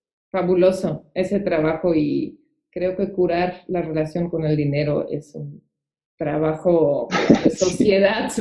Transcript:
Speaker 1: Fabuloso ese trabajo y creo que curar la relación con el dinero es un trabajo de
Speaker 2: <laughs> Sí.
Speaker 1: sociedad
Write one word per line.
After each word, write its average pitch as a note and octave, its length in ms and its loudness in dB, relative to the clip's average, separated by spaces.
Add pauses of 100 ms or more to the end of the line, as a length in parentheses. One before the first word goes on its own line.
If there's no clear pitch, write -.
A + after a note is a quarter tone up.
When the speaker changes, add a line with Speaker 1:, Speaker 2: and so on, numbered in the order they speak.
(320)
Speaker 1:
Fabuloso F#3 840 0
ese F#3+ 260 -2
trabajo E3 540 0
y C#3+ 460 -2 (300)
creo F#3 260 -4
que G3 160 -2
curar F3+ 540 0
la F3 160 -2
relación D#3+ 480 -4
con D#3+ 140 -4
el D3+ 120 2
dinero D3 520 0
es - 260 -10
un D3 260 -12 (560)
trabajo D#3 920 0 (360)
de - 60 4
Speaker 2:
<laughs> - 0 -
Sí. - 60 -4
Speaker 1:
sociedad G3 760 2 (100)